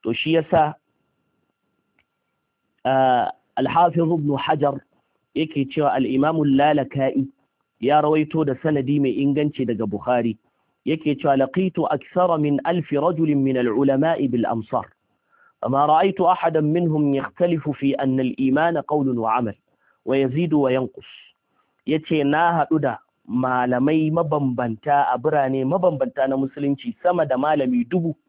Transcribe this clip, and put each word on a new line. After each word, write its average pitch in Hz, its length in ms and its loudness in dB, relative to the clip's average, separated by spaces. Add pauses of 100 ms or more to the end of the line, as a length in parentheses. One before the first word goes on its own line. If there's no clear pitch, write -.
To 117 100 -4
shi 151 220 -2
yasa, 160 400 2 (2000)
ah, 131 460 4 (260)
Al-Hafiz 170 460 2
Ibn 156 340 0
Hajar 143 440 -2 (540)
yake 151 360 -2
cewa 147 220 0
Al-Imam 135 480 0
Al-Lalaka'i 139 880 0 (540)
ya 143 200 2
rawaito 156 440 0
da 135 180 -2
sanadi 147 380 0
mai 135 120 0
inganci 139 540 -2
daga 110 200 -4
Bukhari, 113 520 -2 (460)
yake 156 320 -2
cewa, 139 200 0
"Laqitu 165 540 0
akthara 170 500 -2
min 147 240 0
alfi 165 320 -2
rajulin 151 460 0
min 135 140 0
al-ulama'i 135 720 2
bil 120 180 0
amsar. 113 380 -4 (760)
فما 139 240 2
رأيت 185 340 2
أحدا 170 400 2
منهم 151 540 2
يختلف 156 560 -2
في 139 240 -2
أن 131 260 0
الإيمان 135 580 0
قول 135 400 -2
وعمل، 113 360 -2 (500)
ويزيد 139 500 0
وينقص." 131 540 0 (800)
Yace, 151 380 0
"Na 160 280 2
haɗu 160 280 0
da 127 180 -2 (300)
malamai 127 840 0
mabambanta 143 1000 -2
a 123 80 -2
birane 135 460 0
mabambanta 139 640 0
na 135 80 -2
musulunci 135 680 -4
sama 175 240 0
da 135 100 -2
malami 131 480 0
dubu." 165 300 -2 (140)